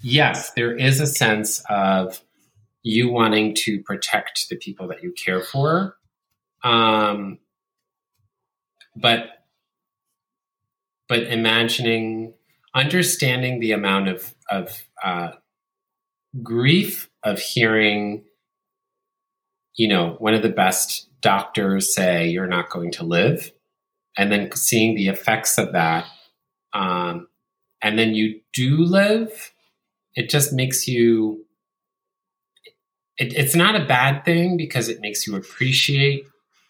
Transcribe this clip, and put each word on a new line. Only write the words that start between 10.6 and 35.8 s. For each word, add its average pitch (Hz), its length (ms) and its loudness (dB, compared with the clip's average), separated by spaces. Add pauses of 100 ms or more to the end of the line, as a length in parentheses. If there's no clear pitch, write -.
but 117 160 0
imagining, 113 1120 0 (400)
understanding 131 840 0
the 113 120 0
amount 98 380 0
of, - 260 -10 (160)
of, 95 320 -8 (180)
uh, 87 300 -4 (1120)
grief 127 680 0 (140)
of 101 160 -2
hearing, 107 840 0 (1500)
you 110 120 2
know, 87 320 0
one 110 160 2
of 107 80 0
the 113 60 2
best - 600 0 (120)
doctors 98 720 0
say, 87 340 2
"You're 90 200 -2
not 87 220 -2
going 87 220 -6
to - 120 -10
live," 87 480 2 (640)
and 101 160 0
then 101 220 -2
seeing 110 420 2
the 98 120 0
effects - 500 -2
of - 140 -2
that. 82 340 0 (680)
Um, 90 540 -4 (540)
and 107 160 0
then 110 160 2
you 110 280 -2 (120)
do 131 240 2
live, 202 760 2 (640)
it 131 140 -4
just 143 240 2
makes 131 340 -2
you, 113 580 2 (1700)
it, 131 160 -4
it's 143 220 0
not 196 200 4
a 165 100 0
bad 135 400 2
thing 175 320 2
because 131 320 -4
it - 120 -8
makes 104 240 -6
you 104 100 -6
appreciate, 139 880 0 (440)